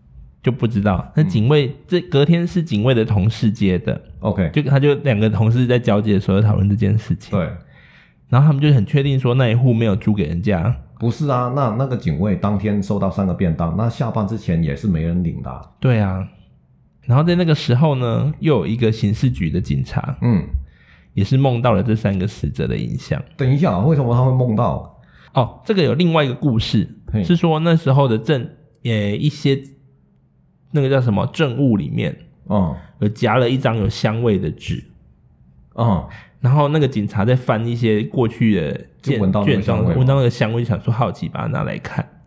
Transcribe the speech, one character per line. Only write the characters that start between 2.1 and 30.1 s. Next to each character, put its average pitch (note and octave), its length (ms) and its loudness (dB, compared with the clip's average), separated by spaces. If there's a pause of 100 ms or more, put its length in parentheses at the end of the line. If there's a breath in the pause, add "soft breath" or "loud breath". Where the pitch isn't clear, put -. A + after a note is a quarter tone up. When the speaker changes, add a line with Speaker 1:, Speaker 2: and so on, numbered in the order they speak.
Speaker 1:
天 E3+ 200 2
是 F3 160 -2
警 A2+ 220 -2
卫 C3 100 2
的 A2+ 120 2
同 G#2 260 2
事 G#2+ 220 0
接 F#2+ 260 0
的。 - 220 -4 (200)
Speaker 2:
OK。 F#2+ 320 -2
Speaker 1:
就， D3+ 100 0
他 C3+ 180 2
就 C#3+ 160 4
两 B2+ 200 0
个 A2 140 2
同 G#2+ 180 2
事 B2 180 2
在 A#2+ 120 2
交 G#2+ 220 2
接 G#2 140 0
的 F#2+ 40 2
时 - 140 0
候 G2 80 4
讨 G#2+ 160 2
论 F#2+ 120 2
这 G2+ 60 2
件 G#2 240 0
事 - 160 -4
情。 - 240 -6
Speaker 2:
对。 D#2+ 100 -2 (800 soft breath)
Speaker 1:
然 B2 120 2
后 D3 60 6
他 D#3 60 4
们 C#3 100 0
就 D3+ 100 4
很 C3+ 140 4
确 C#3+ 160 0
定 C#3 160 0
说 B2+ 160 0
那 A#2+ 140 2
一 A2 80 0
户 B2 180 4
没 A2+ 100 0
有 G#2 120 2
租 G#2+ 180 0
给 G2 100 0
人 E2 160 -4
家。 G2+ 320 0 (280)
Speaker 2:
不 A#2 100 0
是 D3 180 -4
啊， B2 260 -2
那， C3 220 0
那 C3+ 120 -2
个 B2 80 -4
警 D#2 240 -4
卫 G2 160 0
当 G#2 200 -2
天 G#2 260 -2
收 G2+ 160 -4
到 F#2+ 120 0
三 G2 160 -2
个 F2 80 0
便 E2+ 200 0
当， E2 220 -4
那 A#2 140 0
下 A#2 200 -4
班 A2 160 -2
之 G#2+ 120 -6
前 E2+ 240 -2
也 C#2+ 140 -2
是 - 100 -6
没 E2 160 0
人 E2+ 220 -2
领 D2+ 180 -6
的 B1+ 80 -10
啊。 C2 100 -14 (200)
Speaker 1:
对 B2 180 2
啊。 F#2+ 280 -2 (760)
然 B2 160 2
后 D#3 60 2
在 F3 100 2
那 F3 100 0
个 D#3+ 80 2
时 - 220 0
候 C#3+ 220 2
呢， A#2+ 420 -2
又 D3+ 180 2
有 E2 100 0
一 A2 100 -2
个 A2+ 160 2
刑 G#2 200 0
事 C3 160 0
局 F2+ 220 -2
的 E2+ 100 -2
警 C#2 240 -2
察， - 380 -6
Speaker 2:
嗯。 G#2 220 2 (680 soft breath)
Speaker 1:
也 G2 120 0
是 C3+ 120 2
梦 C3 240 2
到 B2 120 4
了 F#2+ 100 2
这 A2 140 0
三 G2 200 0
个 F#2 80 -2
死 - 240 -4
者 C2 200 -4
的 A#1+ 80 -2
影 - 200 -6
像。 - 240 -6 (160)
Speaker 2:
等 C3 160 0
一 C#3+ 60 2
下， C#3 220 2
为 D3+ 160 2
什 C#3+ 60 0
么 A#2+ 120 0
他 B2+ 80 4
会 C3 80 2
梦 B2+ 240 2
到？ G#2+ 460 -2 (340 soft breath)
Speaker 1:
哦， - 300 -2
这 A3+ 100 0
个 F#3 80 2
有 A#2 120 2
另 E3 180 2
外 D#3+ 100 4
一 C#3 60 0
个 A#2+ 60 -4
故 C3 220 0
事， A2 320 0 (240)
Speaker 2:
嘿。 G#2+ 120 0
Speaker 1:
是 F3 100 2
说 E3 240 2
那 E3 160 2
时 C#3+ 180 2
候 C#3 140 4
的 A2+ 100 2
证-， B2 320 -2 (360)
呃， A#2+ 60 -4 (260)
一 D3+ 120 -2
些， C#3 320 -2 (1080)